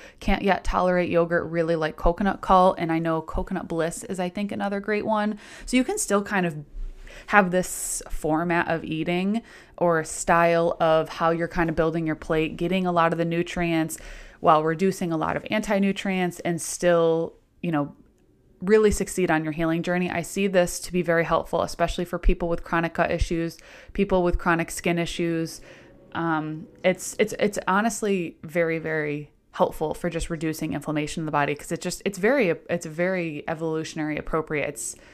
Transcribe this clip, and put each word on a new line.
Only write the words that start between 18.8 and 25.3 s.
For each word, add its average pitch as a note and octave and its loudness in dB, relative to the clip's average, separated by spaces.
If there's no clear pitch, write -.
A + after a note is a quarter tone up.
succeed F#3 0
on D#3+ 2
your D#3 -4
healing E3 0
journey. F3 0
I E3+ -4
see G3 -2
this F3+ 2
to - -12
be F3+ 0
very E3 2
helpful, D#3+ 0
especially E3+ -2
for F3 -6
people F3 4
with E3+ -2
chronic E3 -2
gut - 2
issues, E3 -2
people F#3+ 2
with F3 2
chronic E3+ 2
skin E3+ -2
issues. E3 -2